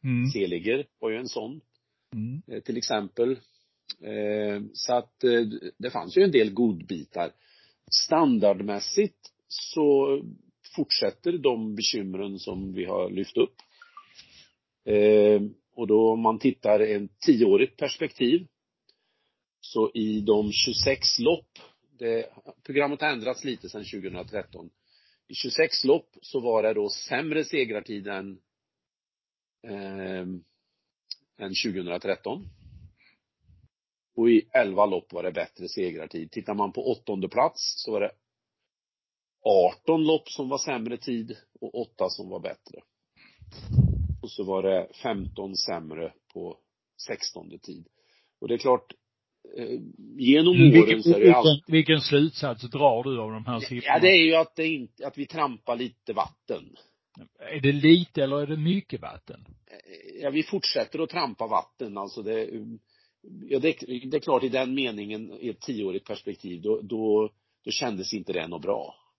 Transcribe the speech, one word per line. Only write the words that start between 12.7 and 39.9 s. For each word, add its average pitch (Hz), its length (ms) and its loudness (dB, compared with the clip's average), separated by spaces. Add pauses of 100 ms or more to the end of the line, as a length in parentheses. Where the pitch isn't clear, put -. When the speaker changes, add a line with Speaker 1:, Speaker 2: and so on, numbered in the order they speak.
Speaker 2:
vi 92 120 -6
har 92 260 -4
lyft 98 260 -6
upp. - 180 0 (1300)
Ehm, 104 680 4 (200)
och 117 120 -6
då 113 260 4
om 113 80 -2
man 113 180 0
tittar 107 440 2
i 107 120 0
en 101 140 -4
tioårigt 117 680 4
perspektiv, 147 680 -2 (1160)
så 110 320 -2
i 107 260 -2
de 104 320 2
tjugosex - 680 0
lopp, 151 400 0 (400)
det, 117 320 -4 (360)
programmet 143 340 -2
har 151 80 -2
ändrats 123 360 -6
lite 120 240 -8
sedan 104 160 -12
tjugohundratretton. 90 840 -12 (580)
I - 60 -18
tjugosex - 500 -2
lopp 147 260 2 (120)
så - 180 -6
var 113 220 0
det 110 120 0
då 104 140 -2
sämre 151 560 -4
segrartid 107 640 -6
än, 98 300 -10 (1300)
ehm, 95 760 -10 (920)
än 98 160 -10
tjugohundratretton. 95 920 -6 (1700)
Och 117 140 4
i 110 220 4
elva 104 340 2
lopp 92 260 -4
var 87 100 -8
det 90 100 -4
bättre 85 360 -8
segrartid. 82 600 -8
Tittar 107 240 -8
man 101 180 -2
på 123 180 -4
åttonde 98 380 -6
plats - 560 -2
så 113 80 -6
var 104 80 -2
det 101 100 -2 (1300)
arton 156 600 4